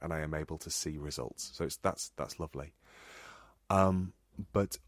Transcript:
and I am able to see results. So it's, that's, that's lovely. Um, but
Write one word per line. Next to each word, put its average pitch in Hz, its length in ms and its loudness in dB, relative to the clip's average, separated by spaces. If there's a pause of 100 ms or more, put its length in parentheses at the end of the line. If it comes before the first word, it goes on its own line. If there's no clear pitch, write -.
and 82 100 -2
I 80 80 0
am 78 140 -2
able 78 240 -2
to 82 120 -10
see 78 280 -2
results. 71 560 -6
So 87 100 -2
it's, - 120 -2
that's, - 400 0
that's - 240 -6
lovely. 76 320 -6 (960)
Um, 95 460 6 (380)
but 101 360 2